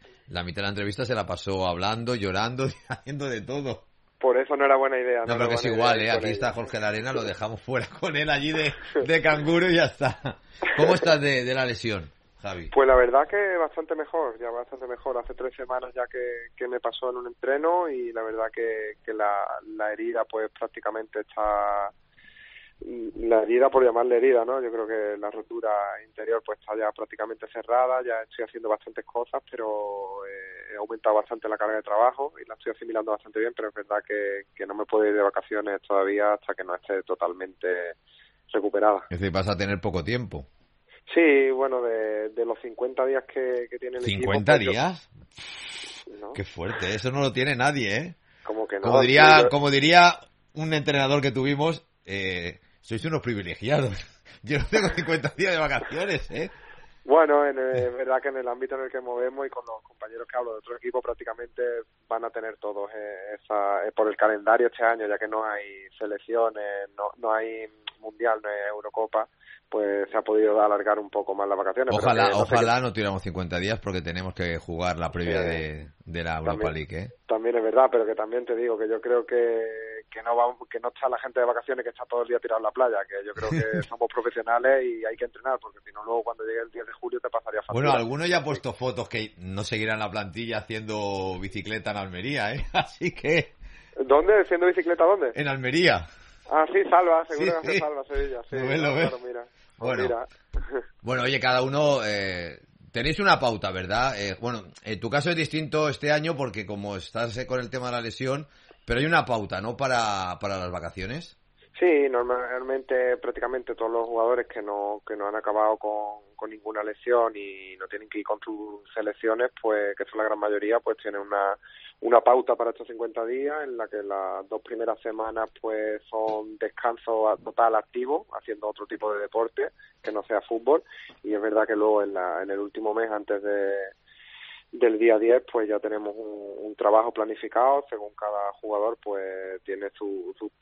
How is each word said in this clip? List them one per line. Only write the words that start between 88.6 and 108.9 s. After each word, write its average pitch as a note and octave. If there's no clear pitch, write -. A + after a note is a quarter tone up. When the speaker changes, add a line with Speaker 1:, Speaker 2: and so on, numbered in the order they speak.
Speaker 1:
fotos B2
que A2
no F#2+
seguirán A2
la G#2+
plantilla G#2+
haciendo G2+
bicicleta G2+
en G#2
Almería, G#2
¿eh? A#2+
<laughs> -
Así -
que -
Speaker 2:
¿Dónde? D#3+
¿Haciendo F3
bicicleta F3
dónde? E3+
Speaker 1:
En D3
Almería. C3+
Speaker 2:
Ah, D#3
sí, F#3+
Salva, E3+
seguro D#3+
Speaker 1:
Sí, F#3
Speaker 2:
que E3+
hace D3
Speaker 1:
sí. G3
Speaker 2:
Salva, D3+
Sevilla, C3+
sí. C3+
Speaker 1:
Lo C3
ves, D3
lo D3
Speaker 2:
Claro, D3
Speaker 1:
ves. B2+
Speaker 2:
mira. A#2+
Pues B2
Speaker 1:
Bueno. B2+
Speaker 2:
mira. A#2+
<laughs> -
Speaker 1:
Bueno, B2
oye, C3+
cada B2+
uno, C#3
eh, F#2+
tenéis C3+
una G3
pauta, G#2+
¿verdad? G2+
Eh, G2+
bueno, A#2
eh, A2
tu A2
caso C#3+
es E3+
distinto D#3
este D3
año D3+
porque A2+
como G2+
estás, A2+
eh, B2+
con B2+
el A#2+
tema B2+
de B2
la A#2+
lesión, C3
pero A#2+